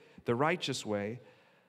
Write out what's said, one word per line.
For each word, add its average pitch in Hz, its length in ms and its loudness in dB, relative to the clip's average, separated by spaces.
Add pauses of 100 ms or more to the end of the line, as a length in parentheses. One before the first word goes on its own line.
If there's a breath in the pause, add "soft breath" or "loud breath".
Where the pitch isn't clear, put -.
(260 loud breath)
the 120 100 4
righteous 151 500 0
way 107 360 -2 (480 soft breath)